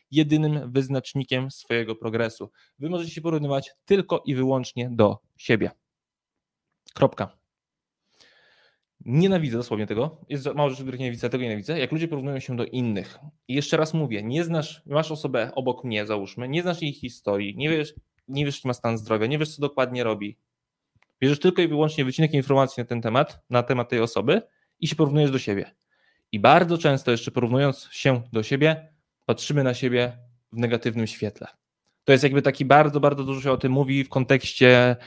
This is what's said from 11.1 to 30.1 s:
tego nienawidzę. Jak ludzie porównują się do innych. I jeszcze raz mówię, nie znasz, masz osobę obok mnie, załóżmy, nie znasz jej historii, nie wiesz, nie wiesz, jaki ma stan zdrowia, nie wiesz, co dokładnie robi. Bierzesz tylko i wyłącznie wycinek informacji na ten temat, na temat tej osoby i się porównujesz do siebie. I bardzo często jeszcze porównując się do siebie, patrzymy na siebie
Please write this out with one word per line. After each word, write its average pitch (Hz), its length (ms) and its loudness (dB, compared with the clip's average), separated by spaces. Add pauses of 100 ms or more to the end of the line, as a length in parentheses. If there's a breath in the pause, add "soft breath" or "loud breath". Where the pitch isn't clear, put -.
tego 127 140 -4
nienawidzę. 113 340 -6
Jak 127 140 -4
ludzie 160 160 -4
porównują 139 320 -6
się 127 160 -8
do 120 80 -4
innych. 113 540 -6 (300)
I 127 60 -4
jeszcze - 220 -2
raz 156 180 0
mówię, 120 280 -2
nie 135 220 -2
znasz, 165 420 -6
masz 156 240 -2
osobę 131 440 -4
obok 127 300 -4
mnie, 107 220 -4
załóżmy, 107 420 -6
nie 160 140 -4
znasz 175 200 -4
jej 147 100 -4
historii, 101 640 -6
nie 147 140 -2
wiesz, 151 240 -2 (340)
nie 143 160 -2
wiesz, 143 120 -4
jaki - 120 -8
ma 123 60 0
stan 113 240 -2
zdrowia, 107 280 -2
nie 147 120 -2
wiesz, 156 180 -6
co 139 60 -8
dokładnie 127 420 -2
robi. 104 340 -6 (800)
Bierzesz 143 200 2
tylko 180 220 2
i 170 60 2
wyłącznie 151 360 0
wycinek 151 300 0
informacji 135 460 2
na 117 60 -6
ten 117 160 -6
temat, 120 480 0
na 123 120 2
temat 123 260 -2
tej 120 120 0
osoby 117 420 0 (380)
i 165 80 -4
się 151 80 -6
porównujesz 147 340 2
do 131 80 0
siebie. 101 360 -4 (580)
I 104 80 -4
bardzo 165 380 6
często 139 320 0
jeszcze 117 200 0
porównując 131 600 0
się 127 320 0 (100)
do 110 100 0
siebie, 151 500 0 (340)
patrzymy 139 380 0
na 127 100 0
siebie 123 440 -2 (340)